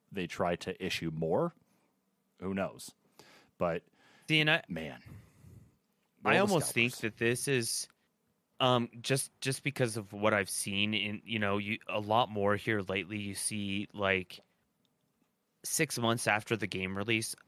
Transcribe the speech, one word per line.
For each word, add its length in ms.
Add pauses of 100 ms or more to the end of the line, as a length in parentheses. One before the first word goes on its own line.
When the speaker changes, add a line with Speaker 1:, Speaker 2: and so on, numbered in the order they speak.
(120)
Speaker 1:
they 160
try 300
to 280
issue 280
more, 400 (840)
who 140
knows? 380 (640)
But 240 (460)
Speaker 2:
See, 120
and 100
I, 200
Speaker 1:
man, 300 (1200)
Speaker 2:
I 100
Speaker 1:
world 100
of 80
Speaker 2:
almost 220
think 200
Speaker 1:
scalpers. 240
Speaker 2:
that 0
this 300
is, 400 (720)
um, 280 (120)
just, 300 (100)
just 220
because 340
of 160
what 200
I've 160
seen 440
in, 320
you 140
know, 180
you, 200 (120)
a 100
lot 300
more 260
here 320
lately, 300
you 180
see, 580
like, 460 (1300)
six 340
months 260
after 300
the 120
game 300
release, 380 (120)